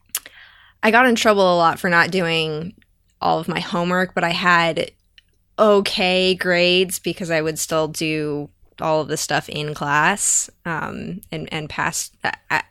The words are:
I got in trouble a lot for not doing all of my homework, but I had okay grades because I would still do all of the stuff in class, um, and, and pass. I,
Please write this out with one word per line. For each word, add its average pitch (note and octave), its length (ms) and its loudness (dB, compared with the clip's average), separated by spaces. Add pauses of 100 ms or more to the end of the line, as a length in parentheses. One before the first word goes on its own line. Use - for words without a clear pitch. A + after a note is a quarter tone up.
(840)
I A3 80 4
got A#3+ 160 6
in A#3 80 4
trouble G#3+ 280 4
a F3+ 120 4
lot E3 240 2
for F#3 100 -2
not E3+ 220 4
doing E3 640 -2 (480)
all E3 180 2
of D#3+ 80 -8
my E3+ 140 -4
homework, F3+ 520 -2
but E3+ 120 -2
I E3+ 60 0
had E3+ 600 2 (680)
okay F#3 800 2
grades F3+ 640 2
because E3+ 320 -6
I D#3+ 100 0
would D#3 160 -4
still D#3+ 300 -2
do D3+ 640 -4 (320)
all D#3 180 0
of D3+ 80 -4
the D#3 80 -6
stuff - 320 -4
in D3+ 260 -8
class, D3+ 760 0 (160)
um, E3+ 560 -8 (100)
and, D#3+ 220 -8
and D#3 160 -8
pass. - 420 -4 (400)
I, D#3 200 0